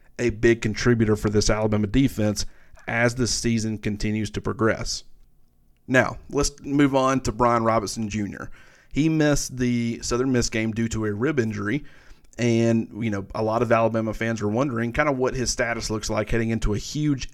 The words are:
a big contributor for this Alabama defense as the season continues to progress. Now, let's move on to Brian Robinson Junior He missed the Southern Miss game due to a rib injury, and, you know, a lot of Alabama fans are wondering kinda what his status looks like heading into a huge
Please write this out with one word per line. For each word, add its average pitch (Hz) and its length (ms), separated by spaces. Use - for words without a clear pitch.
a 120 120
big 117 320
contributor 110 540
for 107 120
this 104 220
Alabama 107 360
defense 107 600
as 117 260
the 123 120
season 110 500
continues 107 540
to 104 100
progress. - 640
Now, 127 300
let's 143 200
move 139 320
on 131 260
to 117 120
Brian 117 300
Robinson 110 460
Junior 101 420
He 151 200
missed 147 480
the 120 440
Southern 127 300
Miss 120 160
game 110 240
due 113 160
to 110 160
a 104 80
rib 135 260
injury, 110 460
and, 117 500
you 113 60
know, 98 240
a 110 80
lot 110 180
of 117 100
Alabama 113 440
fans 113 260
are 104 80
wondering 117 460
kinda 151 180
what 127 220
his 123 160
status 117 400
looks 107 180
like 107 220
heading 117 180
into 110 240
a 101 60
huge 147 560